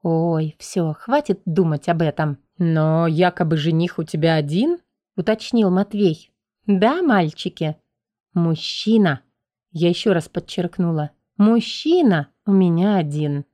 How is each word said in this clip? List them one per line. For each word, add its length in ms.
"Ой, 560
всё, 340
хватит 520
думать 440
об 120
этом". 360
"Но 500
якобы 500
жених 400
у 60
тебя 320
один?" 440
уточнил 560
Матвей. 600
"Да, 340
мальчики?" 760
"Мужчина", 880
я 180
ещё 240
раз 160
подчеркнула, 840
"мужчина 920
у 60
меня 460
один. 560